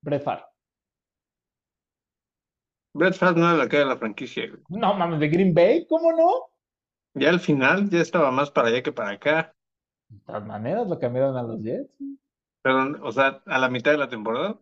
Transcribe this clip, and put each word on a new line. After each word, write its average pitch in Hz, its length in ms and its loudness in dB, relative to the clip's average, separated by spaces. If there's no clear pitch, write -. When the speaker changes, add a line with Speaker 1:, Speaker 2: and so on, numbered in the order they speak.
Speaker 1:
Brett 143 220 -4
Favre. 117 220 -6
Speaker 2:
Brett 185 200 2
Favre 180 260 2
no 170 80 4
era 170 100 4
la 123 100 0
cara 147 140 2
de - 80 2
la 147 80 -2
franquicia, 120 500 -8
güey. - 200 -20
Speaker 1:
No 202 260 -2
mames, 170 240 -2
¿de 151 100 2
Green 180 240 2
Bay? 208 360 4
¿Cómo 330 240 2
no? 339 380 2
Speaker 2:
Ya 139 160 2
al 175 100 2
final 156 500 2
ya 170 100 2
estaba 160 300 2
más 139 200 -2
para 123 180 2
allá 123 140 0
que 117 100 -4
para 104 180 -6
acá. 151 440 -2
Speaker 1:
De 104 120 -20
todas - 260 -10
maneras, 123 420 -4
lo 170 100 -6
cambiaron 131 380 -2
a 123 60 -4
los 120 200 -8
Jets. 160 280 -8
Speaker 2:
Pero, 131 420 -2
o 123 80 -8
sea, 135 340 0
¿a 139 120 -4
la 131 100 0
mitad 127 240 0
de 151 60 2
la 139 100 -2
temporada? 123 540 -4